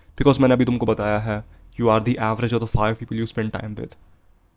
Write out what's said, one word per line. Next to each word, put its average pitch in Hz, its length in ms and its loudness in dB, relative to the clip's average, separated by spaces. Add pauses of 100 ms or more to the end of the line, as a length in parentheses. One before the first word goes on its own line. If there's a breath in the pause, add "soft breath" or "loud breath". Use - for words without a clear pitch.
(180 soft breath)
because 135 220 4
मैंने 127 140 6
अभी 123 120 4
तुमको 120 200 -2
बताया 107 340 0
है, 107 240 -4 (380 soft breath)
you 117 80 2
are 110 180 2
the 120 120 -2
average 113 380 -2
of 113 60 -2
the - 140 -2
five 110 260 0
people 113 220 -6
you - 100 -10
spend 110 260 -6
time 107 180 -10
with। - 180 -12 (600)